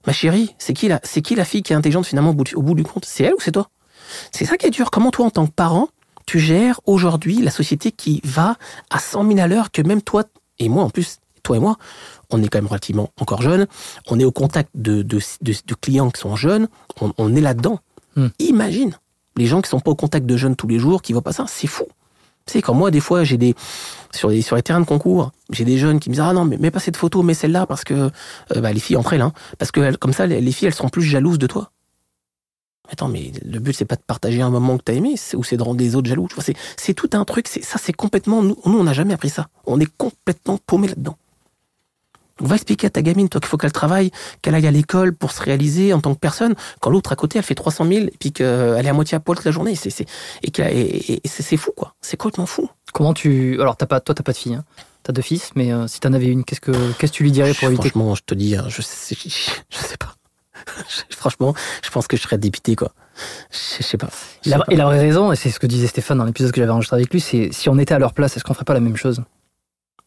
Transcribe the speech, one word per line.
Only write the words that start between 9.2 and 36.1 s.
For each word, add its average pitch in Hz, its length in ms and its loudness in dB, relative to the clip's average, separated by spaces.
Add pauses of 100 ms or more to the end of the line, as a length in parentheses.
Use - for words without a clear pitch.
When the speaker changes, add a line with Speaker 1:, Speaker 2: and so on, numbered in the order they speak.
Speaker 1:
mille 208 160 4
à 175 80 4
l'heure, 208 240 0
que 160 120 -2
même 202 180 2
toi 208 220 0 (360)
et 117 100 0
moi 180 140 2
en 117 60 0
plus, - 280 -4 (260)
toi 120 140 0
et - 20 2
moi, 208 180 2 (540)
on 113 100 2
est 104 60 2
quand - 100 -2
même 104 100 -2
relativement 101 520 -4
encore 120 240 -2
jeunes, 185 240 2 (400)
on 117 120 0
est 127 60 4
au 127 60 4
contact 151 420 -2
de, 107 300 0
de, 104 160 -2 (220)
de, 113 120 -2 (120)
de 120 100 -6
clients 135 340 0
qui - 100 -6
sont 98 160 -6
jeunes, 196 320 2 (320)
on, 104 200 -2
on 113 160 2
est 151 60 6
là-dedans. 139 380 0 (360)
Speaker 2:
Hmm. 131 120 2 (120)
Speaker 1:
Imagine 220 580 0 (400)
les 117 100 2
gens 170 140 4
qui - 80 -6
sont 127 120 0
pas 156 100 0
au 151 40 2
contact 147 300 -2
de 123 120 2
jeunes 131 180 2
tous - 120 -6
les 117 120 2
jours, 165 220 2
qui - 100 -8
voient 117 100 0
pas - 120 -8
ça, 269 140 -6
c'est - 200 -6
fou. - 160 -6 (640)
Tu - 80 -12
sais, 226 80 2
quand 120 120 0
moi, 185 160 4
des 147 120 4
fois, 175 240 2
j'ai 127 120 2
des, 120 160 4 (600)
sur - 160 -2
les, 110 120 2
sur - 140 -2
les 120 60 2
terrains 170 180 0
de 165 60 4
concours, 156 460 2 (180)
j'ai 117 160 -2
des 127 120 4
jeunes 151 220 4
qui 135 100 -4
me 123 60 -2
disent, « 147 100 0
Ah 180 60 2
non, 175 140 2
mais 143 120 0
mets 160 140 2
pas 190 80 -4
cette 175 160 -4
photo, - 260 0
mets 170 120 4
celle-là, 170 320 0
parce - 180 -6
que, 135 280 0 (440)
euh, 113 60 0
bah, 110 100 0
les 107 80 0
filles - 160 -2
entre 120 160 0
elles, 147 100 2
hein, 151 120 2 (240)
parce - 140 -6
que 151 100 2
elles, 139 160 2
comme 135 160 0
ça, 190 120 0
les, 170 140 0
les 123 140 2
filles, 196 140 0
elles 156 60 2
seront - 140 -4
plus 175 140 0
jalouses 147 380 2
de 131 80 2
toi. » - 240 -6 (1160)
Attends, - 200 -6
mais 80 240 -8 (100)
le 113 160 -8
but, 135 140 -2
c'est - 100 -4
pas 113 140 -2
de - 100 -18
partager 117 340 -2
un 127 100 2
moment 127 260 2
que - 60 -6
t'as 117 100 -2
aimé, 226 240 0
c'est, - 180 -8
ou 120 80 -2
c'est 123 140 -2
de 117 60 -2
rendre 120 160 -2
les 120 180 2
autres 131 100 0
jaloux, 160 220 -2